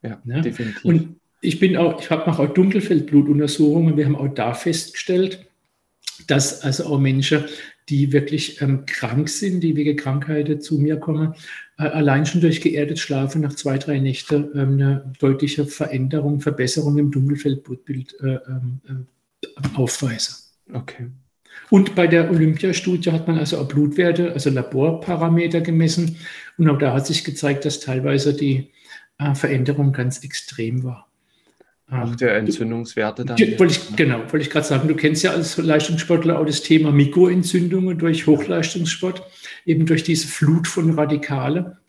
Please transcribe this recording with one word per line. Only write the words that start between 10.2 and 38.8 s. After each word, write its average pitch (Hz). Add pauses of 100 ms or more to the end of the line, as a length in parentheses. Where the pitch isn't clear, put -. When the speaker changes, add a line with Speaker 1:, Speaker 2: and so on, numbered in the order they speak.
Speaker 2:
zu 156
mir 151
kommen, 156 (440)
äh, 156
allein 147
schon 165
durch 160
geerdet 156
Schlafen 139
nach 143
zwei, 139
drei 139
Nächte, 143
ähm, 135
eine 139
deutliche 143
Veränderung, 139
Verbesserung 143
im 147
Dunkelfeldblutbild, 135
äh, 131 (100)
ähm, 131 (600)
äh, - (260)
aufweisen. 120 (360)
Speaker 1:
Okay. 123 (600)
Speaker 2:
Und 190
bei 175
der 165
Olympiastudie 170
hat 160
man 165
also 151
auch 135
Blutwerte, 170
also 139
Laborparameter 165
gemessen. 165 (400)
Und 160
auch 139
da 135
hat 139
sich -
gezeigt, 143
dass 147
teilweise 135
die 135 (480)
äh, 143
Veränderung 139
ganz 131
extrem 127
war. 123 (840)
Speaker 1:
Auch 120
Speaker 2:
Ähm, 117
Speaker 1:
der 123
Speaker 2:
du 107
Speaker 1:
Entzündungswerte 113
dann 120
Speaker 2:
Ge-, -
Speaker 1:
wieder, 113
Speaker 2:
wollte 175
ich, -
Speaker 1:
ne? -
Speaker 2:
genau, 131
wollte 131
ich 139
gerade 151
sagen, 139
du 156
kennst 156
ja 185
als 170
Leistungssportler 160
auch 156
das -
Thema 160
Mikroentzündungen 180
durch 165
Hochleistungssport, 165 (440)